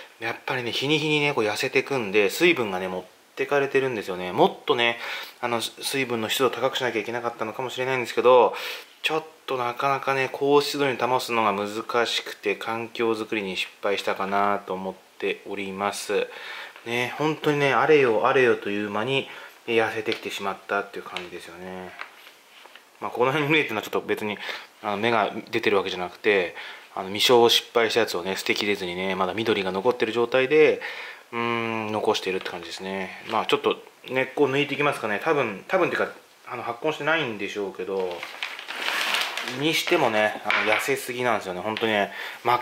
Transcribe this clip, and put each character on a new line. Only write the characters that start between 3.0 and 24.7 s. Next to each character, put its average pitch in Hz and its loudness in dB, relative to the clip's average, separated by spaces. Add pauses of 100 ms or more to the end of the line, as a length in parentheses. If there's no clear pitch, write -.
て 139 -4
か 143 4
れ 139 2
て 135 2
る 131 0
ん 123 -4
で 98 -4
す 90 -8
よ 92 -4
ね。 90 -6
も 131 4
っ - -2
と 139 2
ね、 117 2 (420)
あ 123 -2
の、 120 0
水 127 -4
分 117 -2
の 107 -2
湿 135 2
度 127 6
を 117 4
高 120 0
く - -4
し 135 -2
な 120 0
き 113 -2
ゃ - 2
い 98 -4
け 113 -6
な 120 -4
か 117 -2
っ - -10
た 113 -4
の 107 -6
か 131 -6
も 120 -4
し 127 -8
れ 127 -2
な 131 0
い - 0
ん 123 0
で 113 -2
す - -10
け 117 0
ど、 120 8 (480)
ち - -2
ょ 156 0
っ 156 -2 (240)
と 131 -2
な 120 -2
か 139 0
な 135 2
か 135 0
ね、 135 0
高 143 6
湿 143 -2
度 139 2
に 120 -2
保 123 2
つ 120 -4
の 113 4
が 104 4
難 107 0
し - -2
く - -10
て、 98 0
環 113 -6
境 113 0
づ 107 -2
く 113 -4
り 107 0
に 92 -4
失 - -4 (140)
敗 101 2
し 90 -6
た 104 0
か 95 -2
な 101 2
と 95 -6
思 95 -6
っ - -10 (240)
て 95 -2
お 98 -6
り 98 -6
ま 98 -2
す。 - -2 (580)
ね、 120 -4
本 151 0
当 151 0
に 147 2
ね、 139 4
あ 123 4
れ 156 8
よ 117 4
あ 135 4
れ 135 6
よ 113 6
と 104 -6
い 104 -2
う 101 -6
間 107 -2
に、 135 -2 (380)
え、 120 -2
痩 110 4
せ 107 -6
て 110 -2
き - -6
て 101 -8
し 98 -8
ま 98 -2
っ - -8 (100)
た 101 0
っ - -10
て 95 -12
い - -8
う - -16
感 90 -10
じ 87 -14
で 87 -14
す - -16
よ 87 -16
ね。 90 -10 (1080)
ま 107 -8
あ、 98 -6
こ 120 2
の 131 2
辺 147 0
に 156 2
見 156 4
え 143 2
て - -4
る 113 -6
の 104 -2
は - -4
ち - -10
ょ - -10
っ - -10
と 98 0
別 107 -2
に、 101 -4 (460)